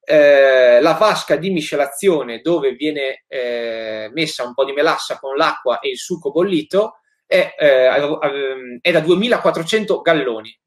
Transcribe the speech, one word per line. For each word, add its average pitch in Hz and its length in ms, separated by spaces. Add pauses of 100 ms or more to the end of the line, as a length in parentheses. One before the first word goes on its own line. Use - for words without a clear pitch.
Eh, 135 720
la 160 120
vasca 180 420
di 165 160
miscelazione 147 880
dove 147 340
viene, 139 520
eh, 113 840
messa 156 320
un 123 100
po' 135 100
di 131 60
melassa 147 480
con 135 180
l'acqua 147 440
e 143 80
il 127 100
succo 160 320
bollito 185 680 (260)
è, - 320
eh, 131 280
avevo, 143 320
avevo, 135 640
è 175 120
da 156 80
duemilaquattrocento 180 1000
galloni, 127 540 (100)